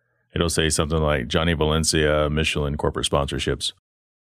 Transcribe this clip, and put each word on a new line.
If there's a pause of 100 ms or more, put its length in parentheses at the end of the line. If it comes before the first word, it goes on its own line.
(340)
It'll
say
something
like
Johnny
Valencia,
Michelin
corporate
sponsorships. (520)